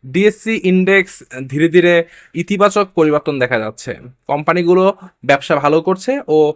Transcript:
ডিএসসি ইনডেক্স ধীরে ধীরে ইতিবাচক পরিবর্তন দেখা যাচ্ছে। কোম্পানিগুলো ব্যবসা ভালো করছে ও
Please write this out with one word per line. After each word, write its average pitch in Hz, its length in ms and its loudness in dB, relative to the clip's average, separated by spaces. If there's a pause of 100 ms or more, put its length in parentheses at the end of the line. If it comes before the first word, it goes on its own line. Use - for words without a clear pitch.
ডিএসসি 202 500 0 (100)
ইনডেক্স 185 480 2 (360)
ধীরে 151 200 0
ধীরে 175 260 4 (400)
ইতিবাচক 196 520 0 (120)
পরিবর্তন 151 400 0
দেখা 123 200 -2
যাচ্ছে। 110 340 -10 (340)
কোম্পানিগুলো 170 580 0 (400)
ব্যবসা 143 320 0
ভালো 147 240 0
করছে 190 320 -4 (160)
ও 156 100 2 (180)